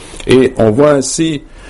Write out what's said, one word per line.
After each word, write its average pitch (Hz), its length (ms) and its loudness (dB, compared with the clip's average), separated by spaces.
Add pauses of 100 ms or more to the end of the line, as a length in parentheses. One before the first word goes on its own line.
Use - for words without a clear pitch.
(280)
Et 127 300 2
on 110 140 2
voit 143 200 2
ainsi 147 500 -4 (280)